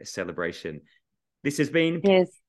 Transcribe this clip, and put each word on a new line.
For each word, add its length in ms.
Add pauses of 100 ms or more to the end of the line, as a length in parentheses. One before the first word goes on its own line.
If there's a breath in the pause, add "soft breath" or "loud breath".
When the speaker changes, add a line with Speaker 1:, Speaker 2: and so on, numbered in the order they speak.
Speaker 1:
celebration. 760 (640)
This 140
has 140
been 320
Speaker 2:
Yes. 260 (200)